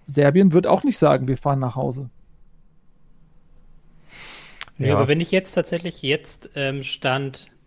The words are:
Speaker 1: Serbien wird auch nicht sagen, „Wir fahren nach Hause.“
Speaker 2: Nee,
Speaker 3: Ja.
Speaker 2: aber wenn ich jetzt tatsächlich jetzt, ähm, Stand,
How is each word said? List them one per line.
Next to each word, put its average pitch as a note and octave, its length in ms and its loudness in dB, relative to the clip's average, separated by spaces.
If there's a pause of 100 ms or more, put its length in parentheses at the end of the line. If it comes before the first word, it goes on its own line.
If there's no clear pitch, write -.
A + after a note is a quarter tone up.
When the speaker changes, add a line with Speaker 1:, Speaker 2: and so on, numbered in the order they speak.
Speaker 1:
Serbien D3 480 4
wird F3 140 4
auch - 160 2
nicht C#4+ 160 -2
sagen, C#3+ 280 2
„Wir C3 100 -2
fahren C#3+ 200 -2
nach B2+ 180 -4
Hause.“ C3 360 -6 (2750)
Speaker 2:
Nee, C3 120 -2
Speaker 3:
Ja. G#2 80 4
Speaker 2:
aber G2+ 100 2
wenn D3+ 120 2
ich E3+ 120 -6
jetzt F#3+ 220 0
tatsächlich E3+ 500 -6
jetzt, - 520 -6
ähm, C#3 280 -6
Stand, C3+ 680 -6 (180)